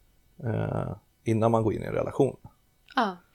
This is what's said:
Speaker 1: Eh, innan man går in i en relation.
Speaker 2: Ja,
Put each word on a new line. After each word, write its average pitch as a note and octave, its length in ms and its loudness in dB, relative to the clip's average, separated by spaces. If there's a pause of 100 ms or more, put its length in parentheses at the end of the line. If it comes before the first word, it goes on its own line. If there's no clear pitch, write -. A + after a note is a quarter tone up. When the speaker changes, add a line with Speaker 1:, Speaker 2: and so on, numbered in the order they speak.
(440)
Speaker 1:
Eh, G#2+ 520 -2 (280)
innan A2+ 260 2
man A2+ 120 2
går A2 120 2
in G1+ 80 -4
i - 40 -6
en - 60 -6
relation. - 440 0 (580)
Speaker 2:
Ja, G3+ 220 0 (180)